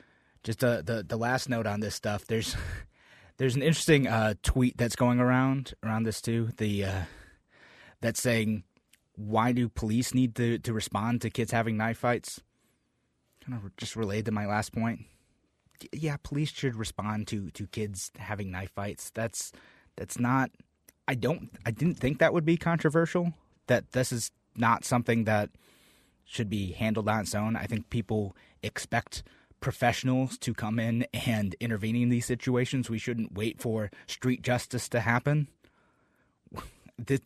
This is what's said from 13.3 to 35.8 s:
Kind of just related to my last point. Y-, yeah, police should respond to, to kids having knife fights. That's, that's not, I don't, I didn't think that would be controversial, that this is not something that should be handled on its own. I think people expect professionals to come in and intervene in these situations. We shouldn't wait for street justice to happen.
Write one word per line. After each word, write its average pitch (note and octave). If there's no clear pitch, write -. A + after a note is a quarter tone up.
Kind B2
of G2
just -
related G#2+
to A2
my G#2
last G#2
point. A2+
Y-, -
yeah, D3+
police D3
should B2+
respond G#2+
to, G2
to G2+
kids G#2
having G2+
knife F#2
fights. -
That's, -
that's -
not, B2+
I C#3
don't, C3
I A#2
didn't D#3
think C#3
that D#3+
would D3+
be E3
controversial, E3
that A#2+
this B2+
is A#2+
not A2+
something A#2
that G#2
should -
be G2
handled A2
on A2
its G2
own. A2
I -
think G#2
people G#2+
expect -
professionals B2+
to A#2+
come A2
in A#2
and G#2+
intervene A2
in A#2+
these A#2+
situations. B2
We A2+
shouldn't A2+
wait G#2+
for A2
street B2
justice -
to A#2+
happen. C3